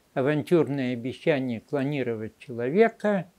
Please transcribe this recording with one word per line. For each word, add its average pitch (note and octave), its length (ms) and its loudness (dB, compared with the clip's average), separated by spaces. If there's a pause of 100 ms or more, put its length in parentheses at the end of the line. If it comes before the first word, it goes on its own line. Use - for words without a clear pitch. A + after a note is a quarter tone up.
(140)
авантюрные C#3 800 2
обещания B2+ 640 -2
клонировать B2+ 800 -4
человека. F#3 880 0 (120)